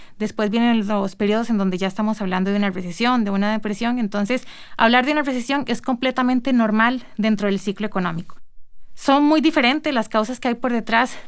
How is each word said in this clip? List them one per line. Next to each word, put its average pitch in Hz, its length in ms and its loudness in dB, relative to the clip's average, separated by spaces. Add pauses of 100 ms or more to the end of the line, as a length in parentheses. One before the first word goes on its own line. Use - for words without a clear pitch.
(180)
Después 214 320 -2
vienen 233 360 2
los 196 300 -2
periodos 220 340 2
en 226 80 2
donde 190 200 0
ya 190 100 -2
estamos 214 320 -2
hablando 190 320 0
de 202 60 0
una 202 140 2
recesión, 214 520 0
de 202 80 -2
una 202 220 2
depresión. 220 460 -2
Entonces, 208 460 -2 (300)
hablar 240 300 4
de 294 80 0
una 302 80 2
recesión 269 460 -2
es 233 140 -2
completamente 254 720 0
normal 233 540 2 (100)
dentro 208 320 0
del 196 120 0
ciclo 202 280 -4
económico. 180 480 -4 (600)
Son 277 280 4
muy 311 160 4
diferentes, 294 540 2
las 226 160 -2
causas 220 320 -2
que 262 80 0
hay 233 60 0
por 240 180 -2
detrás 226 440 0 (100)